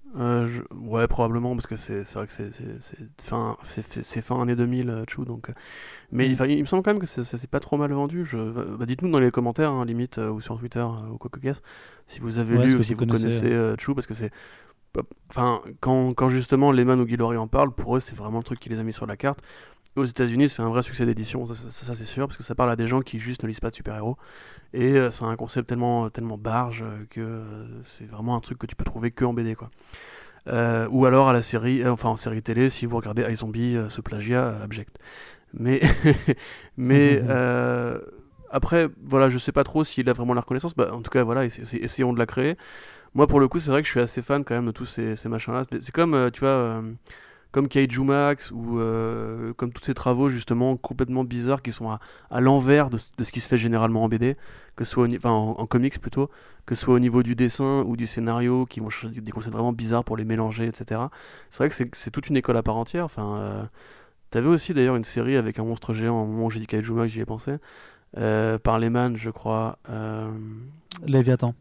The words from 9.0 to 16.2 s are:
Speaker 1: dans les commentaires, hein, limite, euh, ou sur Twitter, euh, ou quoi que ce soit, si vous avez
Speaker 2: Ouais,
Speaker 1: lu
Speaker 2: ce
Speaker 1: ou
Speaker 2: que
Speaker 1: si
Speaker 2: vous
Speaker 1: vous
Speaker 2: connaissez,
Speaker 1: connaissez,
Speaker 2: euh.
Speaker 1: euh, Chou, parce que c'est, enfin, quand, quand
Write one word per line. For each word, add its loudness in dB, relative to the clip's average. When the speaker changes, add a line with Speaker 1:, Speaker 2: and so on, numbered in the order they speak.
Speaker 1:
dans 6
les 6
commentaires, 0
hein, -2
limite, -4
euh, -4
ou -6
sur -8
Twitter, -8
euh, -6
ou -12
quoi -12
que -14
ce -2
soit, -10
si -16
vous -4
avez 2
Speaker 2:
Ouais, 6
Speaker 1:
lu 6
Speaker 2:
ce 6
Speaker 1:
ou 2
Speaker 2:
que 4
Speaker 1:
si 0
Speaker 2:
vous -4
Speaker 1:
vous 2
Speaker 2:
connaissez, 2
Speaker 1:
connaissez, 2
Speaker 2:
euh. 2
Speaker 1:
euh, -2
Chou, -4
parce -4
que -8
c'est, -6
enfin, 0
quand, 2
quand 4